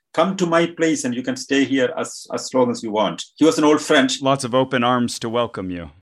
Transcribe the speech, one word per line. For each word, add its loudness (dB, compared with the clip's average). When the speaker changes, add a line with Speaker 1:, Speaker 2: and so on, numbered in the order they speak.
Speaker 1:
"Come 0
to 0
my 2
place -2
and -2
you -6
can -6
stay 0
here 0
as, -8
as -8
long 4
as -8
you -6
want." 0
He 4
was 6
an 2
old 4
friend. 2
Speaker 2:
Lots 0
of -2
open 0
arms 0
to -6
welcome -4
you. -10